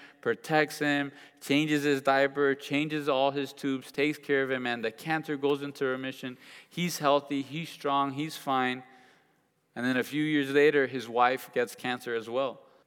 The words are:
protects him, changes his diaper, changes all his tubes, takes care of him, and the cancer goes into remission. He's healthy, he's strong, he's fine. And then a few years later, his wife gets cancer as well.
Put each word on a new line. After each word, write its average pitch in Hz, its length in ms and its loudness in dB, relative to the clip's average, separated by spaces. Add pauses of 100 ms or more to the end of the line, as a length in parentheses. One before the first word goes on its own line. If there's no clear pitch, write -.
(200)
protects 143 600 0
him, 143 340 0 (260)
changes 151 440 2
his 139 180 2
diaper, 139 520 4
changes 147 540 -4
all 135 240 4
his 135 220 -4
tubes, 135 400 -6
takes 147 240 0
care 139 260 0
of 131 80 -2
him, 127 140 -2
and 120 180 -4
the 110 80 -2
cancer 156 460 -4
goes 143 240 0
into 143 240 -6
remission. 131 520 -6 (320)
He's 170 280 -4
healthy, 143 460 2
he's 147 260 -10
strong, 139 420 -2
he's 151 240 -6
fine. 127 480 -2 (880)
And 120 120 -4
then 127 100 2
a 123 80 2
few 151 200 -2
years 147 260 2
later, 143 360 6
his 123 220 -6
wife 123 460 2
gets 123 220 0
cancer 123 380 -6
as 113 160 -4
well. 123 300 -2 (280)